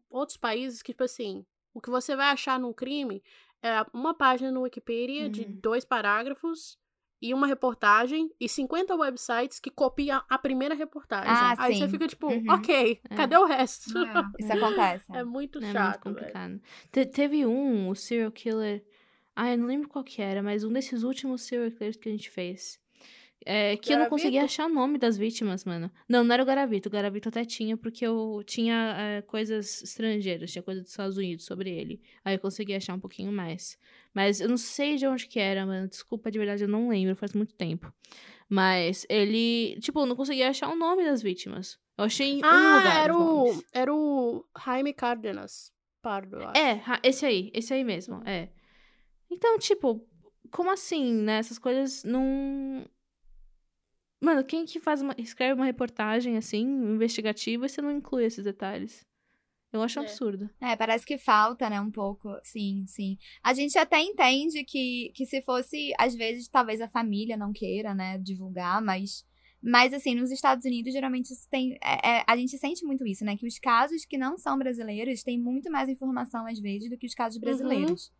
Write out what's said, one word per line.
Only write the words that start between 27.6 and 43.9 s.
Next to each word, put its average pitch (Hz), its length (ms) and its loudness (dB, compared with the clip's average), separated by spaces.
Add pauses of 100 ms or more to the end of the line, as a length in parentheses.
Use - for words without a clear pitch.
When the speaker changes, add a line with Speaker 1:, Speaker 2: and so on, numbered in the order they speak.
Speaker 2:
porque 226 280 -6
eu 220 400 -2
tinha, 226 540 0
é, 208 240 -4
coisas 214 600 -4
estrangeiras. 190 680 -2
Tinha 175 140 -8
coisa 190 180 -6
dos - 80 -18
Estados 196 260 -6
Unidos 180 300 -4
sobre 185 240 -6
ele. 160 320 -8 (220)
Aí 196 100 0
eu 190 60 -2
consegui 196 340 -4
achar 190 200 -6
um 185 60 -4
pouquinho 190 320 -10
mais. 180 460 -8 (340)
Mas 196 280 2
eu 220 80 2
não 247 80 4
sei 294 400 0
de 269 100 2
onde 262 220 -2
que - 100 -6
era, 196 260 0
mano. 190 240 -2
Desculpa, - 420 -8
de 214 80 -4
verdade, 202 260 0
eu 202 40 0
não 220 200 2
lembro. 190 260 2
Faz 202 200 -6
muito 214 200 -2
tempo. 165 380 -6 (560)
Mas 190 600 2
ele, 226 720 2
tipo, 294 200 -2
eu 269 60 4
não 247 100 0
conseguia 262 340 2
achar 277 180 -2
o 330 80 -2
nome 339 280 2
das 269 180 2
vítimas. 190 560 -6 (180)
Eu 208 80 0
achei 277 280 2
em 285 60 0
um 285 60 0
Speaker 1:
Ah, 370 340 10
Speaker 2:
lugar 330 260 6
Speaker 1:
era 330 120 4
Speaker 2:
os 339 40 6
Speaker 1:
o, 339 40 6 (220)
Speaker 2:
nomes. 330 260 0
Speaker 1:
era 254 220 2